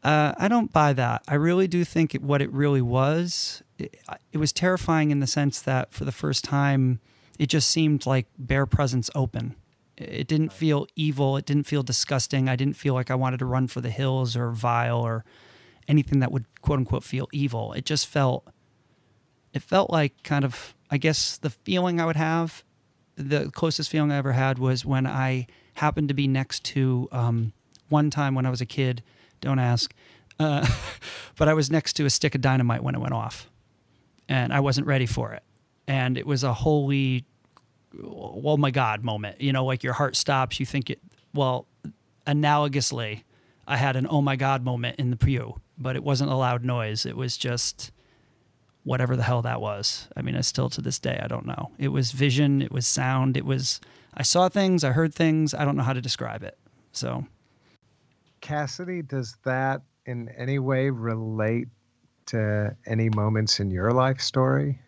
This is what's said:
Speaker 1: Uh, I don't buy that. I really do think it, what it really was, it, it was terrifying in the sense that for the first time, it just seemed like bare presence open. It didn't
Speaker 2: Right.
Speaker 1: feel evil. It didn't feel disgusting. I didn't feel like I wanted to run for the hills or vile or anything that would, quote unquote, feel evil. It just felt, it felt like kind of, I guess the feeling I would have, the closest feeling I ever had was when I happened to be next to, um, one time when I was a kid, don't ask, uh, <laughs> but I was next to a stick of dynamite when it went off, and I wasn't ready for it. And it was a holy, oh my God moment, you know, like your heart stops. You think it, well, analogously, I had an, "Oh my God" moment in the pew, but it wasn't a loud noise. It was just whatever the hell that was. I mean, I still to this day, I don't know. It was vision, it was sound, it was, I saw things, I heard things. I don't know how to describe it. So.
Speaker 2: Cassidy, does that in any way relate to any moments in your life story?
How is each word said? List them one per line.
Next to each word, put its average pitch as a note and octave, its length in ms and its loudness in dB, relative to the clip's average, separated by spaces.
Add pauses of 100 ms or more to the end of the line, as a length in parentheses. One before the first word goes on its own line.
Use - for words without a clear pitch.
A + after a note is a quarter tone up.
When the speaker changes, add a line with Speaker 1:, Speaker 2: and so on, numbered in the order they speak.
Speaker 1:
Uh, D3+ 340 4
I F#3+ 100 2
don't A3+ 240 2
buy D3+ 220 6
that. A#2+ 340 0
I D3 80 0
really F3 320 4
do F3 160 2
think E3 320 0
it, E3 60 -4
what C#3 200 2
it C#3 100 -2
really C#3 300 4
was, C#3 800 0 (160)
it, - 180 -10 (360)
it - 60 -4
was D3+ 160 2
terrifying E3 580 2
in C#3+ 80 2
the C3+ 80 2
sense C#3+ 340 0
that C3 320 0
for - 120 -6
the C3+ 60 -4
first C#3+ 320 -2
time, C3+ 560 2 (400)
it D3 80 2
just C#3+ 220 2
seemed D3+ 360 2
like C3 220 0 (100)
bare C3+ 280 0
presence B2+ 500 2
open. A#2+ 400 -2 (400)
It - 320 -8
didn't D#3 200 2
Speaker 2:
Right. - 100 -8
Speaker 1:
feel D3 380 2
evil. C#3 420 0
It C#3+ 80 -4
didn't C#3+ 220 2
feel C#3+ 160 0
disgusting. C3 680 0
I B2+ 60 2
didn't C3+ 200 0
feel C#3 200 -2
like B2+ 160 -2
I C3 40 0
wanted B2+ 240 0
to C3 60 -2
run B2+ 220 2
for - 120 -6
the A#2+ 120 -4
hills C3 440 0
or A#2+ 160 -2
vile A#2 480 0
or A2+ 240 -4 (640)
anything C#3+ 320 4
that B2+ 120 2
would, C3 140 -4 (160)
quote C#3+ 180 2
unquote, C3 240 -2
feel C3 280 -6
evil. A#2 420 -4
It - 120 -6
just D3+ 220 -2
felt, C3+ 380 0 (1080)
it C#3 80 -4
felt F#3+ 300 0
like D#3 320 0
kind C#3+ 200 0
of, - 300 -6 (160)
I D3 80 0
guess D#3 400 0
the C#3+ 140 -6
feeling F3+ 500 0
I E3 40 0
would D#3+ 100 0
have, D#3+ 480 0 (520)
the C#3+ 360 -2
closest D#3+ 400 0
feeling D3+ 200 2
I C#3+ 60 0
ever C3+ 140 0
had C3 260 2
was B2+ 260 0
when C3 220 0
I C3 400 -2 (300)
happened D3+ 320 0
to C#3+ 80 0
be C#3 120 0
next C3 380 -2
to, C3 460 0
um, A#2 420 0 (360)
one D3+ 200 4
time C#3 260 0
when B2+ 120 0
I - 20 2
was B2+ 120 -4
a B2+ 40 -4
kid, B2+ 380 -2 (380)
don't C3+ 180 0
ask, A#2+ 340 2 (460)
uh, D3 260 2 (380)
<laughs> - 340 -16
but D#3 100 4
I D#3 60 6
was D3+ 160 2
next D#3 280 0
to D3 80 0
a C#3 40 4
stick - 240 0
of C3+ 80 -2
dynamite B2 420 2
when B2+ 120 -2
it A#2+ 60 -2
went C3 120 -4
off, A2+ 360 -8 (800)
and B2 260 0
I C#3 80 4
wasn't C#3 260 2
ready C3+ 180 2
for A2+ 280 -2
it. - 100 -16 (440)
And B2+ 300 0
it - 80 -6
was C#3 200 0
a B2 80 2
holy, C#3 720 0 (760)
oh - 540 -4
my D3 160 2
God A2+ 320 0
moment, G#2 380 -6
you C#3 100 2
know, C3 140 2
like C3 180 -2
your B2+ 100 -2
heart C3 220 0
stops. C3 460 0
You C3 40 -2
think C#3 240 -4
it, - 100 -8 (340)
well, C3 340 0 (580)
analogously, C#3+ 1000 0 (440)
I C#3 80 -2
had C3 220 0
an, C3 120 0
"Oh D3 120 2
my C#3 160 0
God" C3+ 260 0
moment B2 340 -4
in B2 140 -2
the A#2+ 60 -2
pew, A#2+ 420 -2 (180)
but C3 200 -6
it C3+ 80 -6
wasn't C#3 260 0
a C3 40 0
loud B2 280 0
noise. A2+ 420 -4
It A#2+ 120 -8
was B2+ 180 -6
just - 560 -4 (920)
whatever B2+ 320 0
the A#2+ 60 0
hell A#2+ 180 0
that A#2+ 180 -4
was. G#2 560 -6
I - 60 -8
mean, C3 160 -4
I B2+ 40 -2
still B2+ 280 -2
to - 120 -8
this B2+ 180 -6
day, B2+ 220 -4
I - 60 -6
don't A#2+ 180 -6
know. - 320 -8
It C#3 120 -2
was C3 240 -2
vision, C#3 480 2
it C3+ 100 -4
was B2+ 160 -2
sound, C3 480 0
it B2+ 100 -4
was, C3 360 -2 (320)
I - 100 -6
saw F3+ 240 4
things, F#3 380 2
I C3 80 2
heard D#3 200 2
things. D#3 400 2
I D3+ 120 -2
don't C#3+ 100 0
know C#3 80 0
how C3 100 0
to B2+ 80 -4
describe A#2+ 420 -6
it. - 140 -14 (360)
So. B2 320 -6 (1160)
Speaker 2:
Cassidy, D3+ 600 -6
does C3 440 -6
that C3 380 0 (220)
in A#2+ 220 -8 (100)
any C3+ 220 -2
way C3 300 2
relate A2+ 800 -2 (580)
to G#2+ 500 0 (100)
any A2+ 240 2
moments G#2+ 520 2
in G2 100 0
your F#2 200 2
life C3 280 2
story? C3+ 680 0